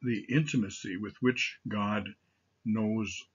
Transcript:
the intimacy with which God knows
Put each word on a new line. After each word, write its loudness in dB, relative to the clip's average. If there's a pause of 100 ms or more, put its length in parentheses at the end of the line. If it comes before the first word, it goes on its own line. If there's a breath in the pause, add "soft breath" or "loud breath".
the 0
intimacy 0
with -6
which 2 (100)
God 0 (540)
knows 0 (120)